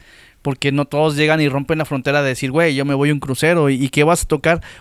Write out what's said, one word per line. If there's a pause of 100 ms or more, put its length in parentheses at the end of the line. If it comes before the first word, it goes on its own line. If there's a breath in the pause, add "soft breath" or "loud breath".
(420 soft breath)
porque
no
todos
llegan
y
rompen
la
frontera
de
decir,
"Güey,
yo
me
voy
a
un
crucero,
¿y,
y
qué
vas
a
tocar? (200 loud breath)